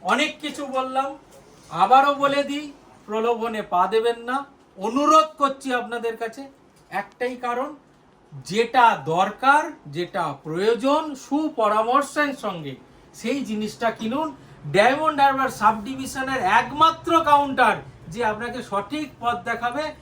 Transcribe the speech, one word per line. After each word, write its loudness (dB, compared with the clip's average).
অনেক 0
কিছু -10
বললাম, -2
আবারও 6
বলে 2
দিই, -6
প্রলোভনে -2
পা 4
দেবেন 2
না। -2
অনুরোধ 4
করছি -2
আপনাদের -6
কাছে, -8
একটাই -6
কারণ, -4
যেটা 4
দরকার, 4
যেটা -4
প্রয়োজন, 2
সুপরামর্শের 0
সঙ্গে -8
সেই -2
জিনিসটা -2
কিনুন। -4
ডায়মন্ড 4
হারবার 2
সাব 4
ডিভিশনের -6
একমাত্র 0
কাউন্টার 4
যে -6
আপনাকে -8
সঠিক -4
পথ -2
দেখাবে -4